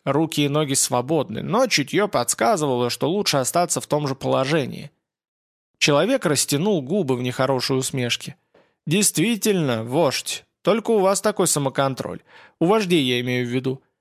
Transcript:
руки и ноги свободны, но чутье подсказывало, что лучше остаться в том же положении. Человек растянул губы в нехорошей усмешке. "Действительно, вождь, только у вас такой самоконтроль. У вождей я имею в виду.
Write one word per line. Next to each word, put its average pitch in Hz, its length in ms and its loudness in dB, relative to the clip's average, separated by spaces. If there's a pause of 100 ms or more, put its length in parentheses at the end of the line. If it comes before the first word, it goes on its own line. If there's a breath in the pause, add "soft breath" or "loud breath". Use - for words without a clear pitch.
руки 147 420 0
и - 20 -2
ноги 147 240 0
свободны, 123 680 -2
но 214 240 0
чутье 180 420 0
подсказывало, 139 800 0
что 135 220 -2
лучше 190 260 -2
остаться 160 460 0
в - 40 -12
том 147 220 -2
же 135 60 -2
положении. 131 760 -2 (840)
Человек 175 480 2
растянул 151 560 0
губы 135 360 0
в 123 60 -4
нехорошей 131 540 0
усмешке. 127 600 -4 (500 soft breath)
"Действительно, 180 960 0
вождь, 131 640 -2 (160)
только 220 300 0
у 220 80 4
вас 190 200 2
такой 202 260 0
самоконтроль. 135 760 -2 (360 loud breath)
У 165 60 2
вождей 180 400 4
я 123 160 0
имею 123 260 -2
в 120 40 -8
виду. 131 320 -4 (180)